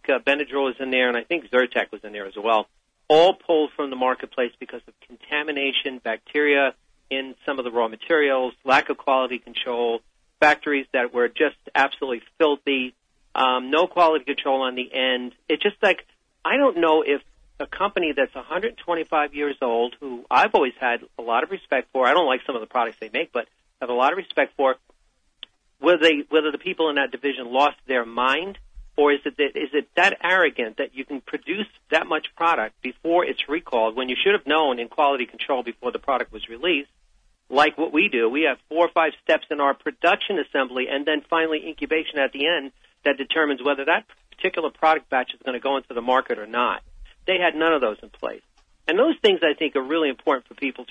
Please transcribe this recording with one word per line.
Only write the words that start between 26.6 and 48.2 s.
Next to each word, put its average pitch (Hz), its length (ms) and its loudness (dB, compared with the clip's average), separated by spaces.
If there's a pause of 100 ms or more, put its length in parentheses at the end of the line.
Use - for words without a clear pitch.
in 143 60 -2
that 135 160 -2
division 131 380 -6
lost 139 360 2
their 123 180 -2
mind, 131 540 -2 (360)
or 147 160 4
is 143 140 0
it 143 140 -6
that, 139 180 -2
is 147 160 -4
it 143 240 -2
that 185 260 2
arrogant 151 540 0
that 139 180 -6
you 131 120 -12
can 139 160 -10
produce 185 440 -6 (240)
that 165 160 0
much 160 200 -4 (100)
product 147 460 0
before 165 420 0
it's - 240 -6
recalled 120 480 -2
when 127 140 -4
you 123 120 -2
should 202 120 4
have - 120 -4
known 143 320 2
in 117 100 -8
quality 139 360 0
control - 380 -4
before 120 280 -6
the 113 80 -8
product 120 340 -4
was 110 180 -14
released, 139 400 -4 (580)
like 151 300 2
what 156 120 -2
we 180 220 2
do? 117 160 2
We 143 140 0
have 139 160 0 (100)
four 165 160 2
or 165 60 0
five 160 220 0 (100)
steps 156 280 0
in 147 120 -2
our 139 100 2
production 180 680 -2
assembly 131 500 -2
and 139 160 -4
then 151 240 0
finally 160 360 0
incubation 156 520 -4
at 135 140 0
the 143 140 -4
end 147 260 -2 (340)
that 139 100 2
determines 139 460 -2
whether 139 240 -2
that 185 180 0 (260)
particular 175 380 -4
product 160 400 0
batch 127 240 -2
is - 100 -16
gonna 127 160 -6
go 135 200 -2
into 123 160 -10
the 117 80 -4
market 127 360 0
or 104 80 -12
not. 117 360 -2 (440)
They 180 140 0
had 160 160 0
none 160 160 2
of 147 80 2
those 107 240 -2
in 107 60 -20
place. - 320 -10 (440)